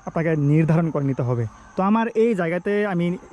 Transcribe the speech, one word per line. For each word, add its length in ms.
আপনাকে 300
নির্ধারণ 540
করে 140
নিতে 200
হবে। 220
তো 80
আমার 240
এই 280
জায়গাতে 520
আমি 300